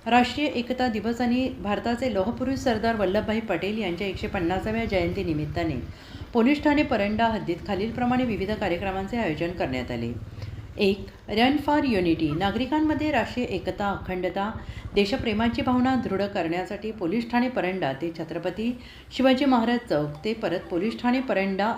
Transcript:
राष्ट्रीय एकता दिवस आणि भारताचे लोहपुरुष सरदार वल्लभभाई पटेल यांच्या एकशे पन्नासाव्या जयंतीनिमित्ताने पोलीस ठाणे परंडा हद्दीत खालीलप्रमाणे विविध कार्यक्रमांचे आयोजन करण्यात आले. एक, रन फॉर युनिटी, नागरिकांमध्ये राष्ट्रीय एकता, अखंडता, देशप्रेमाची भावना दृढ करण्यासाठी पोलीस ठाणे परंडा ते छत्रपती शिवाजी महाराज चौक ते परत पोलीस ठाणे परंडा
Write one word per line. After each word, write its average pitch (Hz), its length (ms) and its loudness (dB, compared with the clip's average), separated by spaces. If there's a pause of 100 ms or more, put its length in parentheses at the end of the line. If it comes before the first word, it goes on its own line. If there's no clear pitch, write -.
राष्ट्रीय 247 420 4
एकता 254 400 0
दिवस 226 340 -2
आणि 247 280 2
भारताचे 233 640 -2
लोहपुरुष 240 460 0
सरदार 226 360 2
वल्लभभाई 208 440 2
पटेल 214 380 -2
यांच्या 190 300 -2
एकशे 185 200 -4
पन्नासाव्या 196 580 0
जयंतीनिमित्ताने 170 880 -2 (580)
पोलीस 254 300 4
ठाणे 294 200 4
परंडा 214 420 2
हद्दीत 180 420 -2
खालीलप्रमाणे 233 560 0
विविध 196 280 -2
कार्यक्रमांचे 196 640 -2
आयोजन 170 340 0
करण्यात 131 400 -4
आले. 117 220 -2 (640)
एक, 202 280 2 (220)
रन 240 300 4
फॉर 294 260 2
युनिटी, 170 480 2
नागरिकांमध्ये 269 800 0
राष्ट्रीय 247 340 0
एकता, 196 440 -2
अखंडता, 185 640 -2 (440)
देशप्रेमाची 220 640 2
भावना 247 340 4
दृढ 190 260 0
करण्यासाठी 196 720 -2
पोलीस 214 400 -2
ठाणे 240 180 2
परंडा 180 440 0
ते 165 260 -4
छत्रपती 180 600 -4 (360)
शिवाजी 262 280 6
महाराज 240 340 4 (100)
चौक 147 340 0
ते 220 100 0
परत 180 260 -2
पोलीस 202 420 -2
ठाणे 247 200 2
परंडा 196 560 0